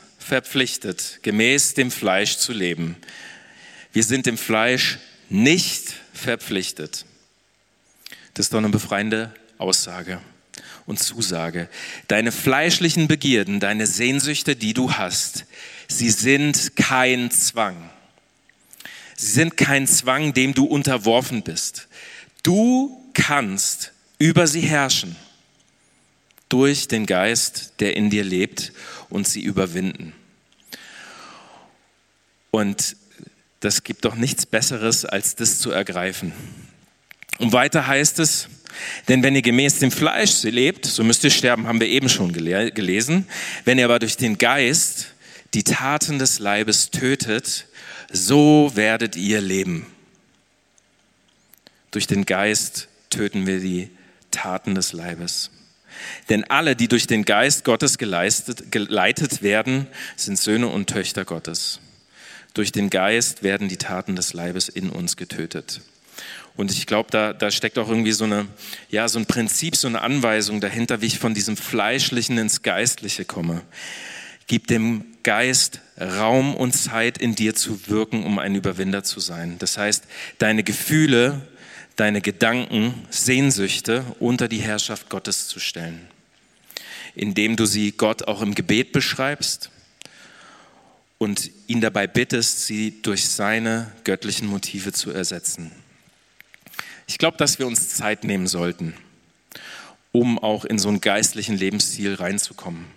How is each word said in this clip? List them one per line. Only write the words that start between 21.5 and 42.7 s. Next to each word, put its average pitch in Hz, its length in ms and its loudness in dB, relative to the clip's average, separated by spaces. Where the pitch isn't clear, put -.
Du 247 580 4
kannst 110 800 0
über 165 300 6
sie 160 140 0
herrschen 135 520 0
durch 139 400 4
den 110 160 0
Geist, 98 760 0
der 101 140 2
in 104 140 2
dir 104 160 2
lebt 92 480 -2
und 98 180 -2
sie 104 140 -4
überwinden. 92 720 -2
Und 101 460 0
das - 240 0
gibt - 220 -4
doch 110 80 0
nichts 120 320 -2
Besseres, 113 580 0
als - 320 -2
das 110 220 0
zu 120 120 -2
ergreifen. 92 640 -2
Und 113 160 2
weiter 139 340 4
heißt 139 340 2
es, - 280 0
"Denn 127 140 6
wenn 139 120 6
ihr 135 80 4
gemäß 127 380 4
dem 131 100 4
Fleisch - 540 2
lebt, 123 420 2
so - 180 0
müsst 117 180 4
ihr 143 80 6
sterben", 120 360 2
haben 113 140 2
wir 113 80 2
eben 131 200 2
schon 95 240 2
gele-, 87 400 0